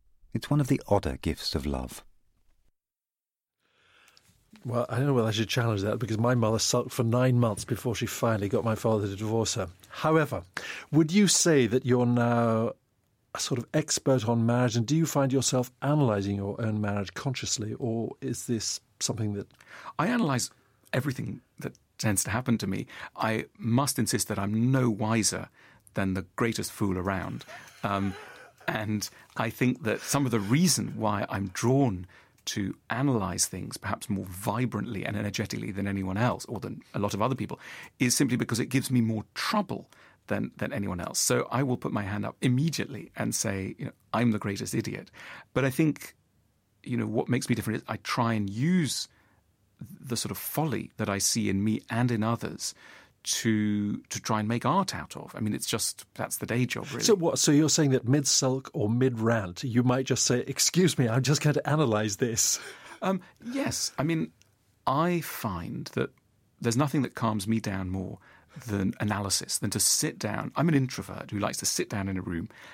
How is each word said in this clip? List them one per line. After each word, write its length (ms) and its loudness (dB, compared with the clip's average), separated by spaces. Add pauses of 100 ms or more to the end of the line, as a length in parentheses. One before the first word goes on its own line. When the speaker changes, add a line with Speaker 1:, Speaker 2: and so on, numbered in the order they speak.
(320)
Speaker 1:
It's 180 -4
one 100 4
of 60 2
the 220 2
odder 340 2
gifts 320 -2
of 100 -2
love. 400 -4 (2500)
Speaker 2:
Well, 240 -2
I 80 -4
don't 100 2
know 80 4
whether 140 4
I 40 2
should 160 0
challenge 340 2
that, 160 0
because 200 -2
my 160 4
mother 240 4
sulked 320 0
for 140 0
nine 340 4
months 260 2
before 300 -2
she 120 -2
finally 420 0
got 160 0
my 100 0
father 320 2
to 80 -6
divorce 400 -2
her. 140 -4 (220)
However, 520 0 (480)
would 220 4
you 160 8
say 380 6
that 200 2
you're 200 4
now 640 4 (640)
a 60 -6
sort 180 -2
of 160 -6
expert 540 2
on 180 4
marriage, 280 2
and 120 2
do 100 2
you 100 4
find 260 2
yourself 380 2 (120)
analysing 540 2
your 240 -4
own 200 0
marriage 340 -2
consciously, 600 -4
or 460 -4
is 260 -6
this 340 -2 (200)
something 340 -2
that 120 -8 (520)
Speaker 3:
I 80 2
analyse 440 2 (420)
everything 500 -4 (160)
that 160 -10 (240)
tends 260 0
to 60 -6
happen 280 0
to 80 -4
me. 200 -4 (300)
I 300 -2 (120)
must 400 0
insist 300 0
that 100 -4
I'm 340 2
no 180 4
wiser 580 0 (460)
than 200 0
the 120 -4 (100)
greatest 360 -2
fool 260 0
around. 460 -4 (380)
Um, 320 0 (520)
and 420 -4 (280)
I 140 -2
think 340 0
that 160 0
some 240 0
of 80 0
the 80 2
reason 560 2
why 320 0
I'm 200 -4
drawn 580 2 (400)
to 300 -4 (140)
analyse 560 0
things 300 -10
perhaps 340 -6
more 160 -2
vibrantly 800 -4
and 120 -4
energetically 540 -4
than 180 -4
anyone 280 -2
else, 300 0
or 140 -8
than 220 -10 (120)
a 40 -4
lot 160 0
of 80 -2
other 120 2
people, 240 -6 (400)
is 180 2
simply 200 4
because 240 0
it 60 -2
gives 240 0
me 100 4
more 240 0 (100)
trouble 540 -2 (380)
than, 300 -2
than 160 -4
anyone 280 -4
else. 180 -6
So 320 2
I 120 2
will 140 0
put 160 -6
my 100 0
hand 240 -4
up 160 -8
immediately 760 0
and 180 -2
say, 440 -2
you 80 -6
know, 60 -10 (200)
"I'm 180 4
the 80 2
greatest 360 -4
idiot." 360 -4 (420)
But 120 2
I 60 2
think, 440 0 (680)
you 140 -6
know, 100 -2
what 220 0
makes 200 0
me 60 2
different 240 -2
is 100 -10
I 100 -4
try 360 0
and 160 -2
use 580 0 (720)
the 360 -10
sort 140 -4
of 80 -6
folly 600 -2
that 100 -2
I 100 0
see 320 0
in 140 2
me 260 0
and 200 2
in 120 0
others 520 -2 (500)
to, 720 0 (120)
to 100 -8
try 180 0
and 100 -2
make 160 -2
art 300 0
out 220 -12
of. 180 -14
I 60 -8
mean, 140 -2
it's 120 -6
just, 380 -4 (100)
that's 240 -6
the 80 -8
day 200 0
job, 240 -6
really. 120 -6
Speaker 2:
So 120 6
what? 240 2
So 140 4
you're 180 6
saying 200 4
that 160 2
mid-sulk 680 2
or 160 0
mid-rant, 760 0
you 180 4
might 240 2
just 180 0
say, 220 2
"Excuse 520 2
me, 80 4
I'm 160 2
just 200 2
going 120 4
to 160 0
analyse 460 2
this." 440 0 (420)
Speaker 3:
Um, 180 0 (240)
yes. 540 -4
I 60 0
mean, 260 0 (560)
I 340 2
find 760 -6
that 160 -2 (520)
there's 160 2
nothing 240 2
that 120 -4
calms 320 -2
me 140 2
down 300 -4
more 280 -6 (480)
than 340 0
analysis, 580 -2
than 120 -2
to 100 -2
sit 380 0
down. 360 -4
I'm 140 2
an 60 4
introvert 580 -2
who 80 -4
likes 180 -2
to 80 -4
sit 240 -2
down 180 -2
in 80 -2
a 60 -4
room 260 -4 (260)